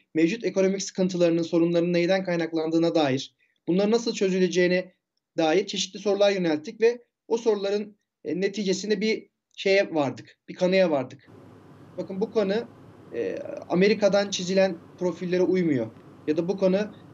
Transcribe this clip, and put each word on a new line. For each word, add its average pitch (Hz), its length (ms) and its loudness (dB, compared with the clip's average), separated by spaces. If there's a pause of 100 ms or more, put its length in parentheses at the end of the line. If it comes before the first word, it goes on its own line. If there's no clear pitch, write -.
(140)
mevcut 170 300 2
ekonomik 190 380 0
sıkıntılarının, 175 600 0
sorunlarının 170 500 0
neyden 180 320 0
kaynaklandığına 165 680 0
dair, 135 400 0 (340)
bunların 190 220 2
nasıl 233 220 0
çözüleceğine 180 840 0 (420)
dair 170 300 2
çeşitli 202 320 -6
sorular 202 320 2
yönelttik 175 500 -2
ve 240 220 2 (260)
o 226 80 0
soruların, 208 600 -2 (280)
e, 170 160 -4
neticesinde 196 600 -2
bir 220 260 -2 (300)
şeye 196 380 2
vardık, - 440 -4 (100)
bir 180 60 -14
kanıya 185 360 2
vardık. - 400 -4 (680)
Bakın 190 220 -8
bu 220 120 -4
kanı, 196 320 0 (500)
e, - 240 -6 (300)
Amerika'dan 202 640 2
çizilen 190 460 0 (220)
profillere 180 440 -2
uymuyor 165 440 2 (400)
ya 151 100 0
da 170 120 -2
bu 202 80 -2
kanı, 190 340 0 (240)